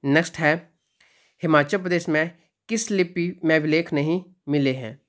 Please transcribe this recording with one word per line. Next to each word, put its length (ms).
नेक्स्ट 320
है, 360
हिमाचल 360
प्रदेश 300
में 300
किस 220
लिपि 540
में 120
अभिलेख 360
नहीं 320
मिले 240
हैं? 360